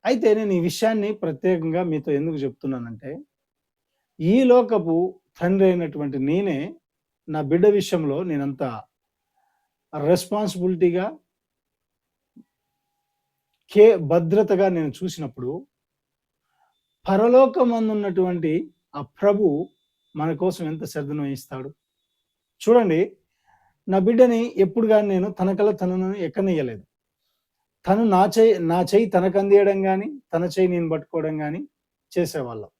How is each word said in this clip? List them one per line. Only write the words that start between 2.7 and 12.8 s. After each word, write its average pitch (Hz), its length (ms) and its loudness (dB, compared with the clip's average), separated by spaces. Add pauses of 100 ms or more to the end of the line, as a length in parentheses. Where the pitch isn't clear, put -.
ఈ 175 240 2
లోకపు 220 520 4 (400)
తండ్రి 190 320 2
అయినటువంటి 147 520 -2
నేనే 156 400 -2 (680)
నా 156 140 -6
బిడ్డ 160 260 0
విషయంలో 170 560 0
నేనంత 139 400 -6 (1300)
రెస్పాన్సిబిలిటీగా, 180 1120 -2 (2750)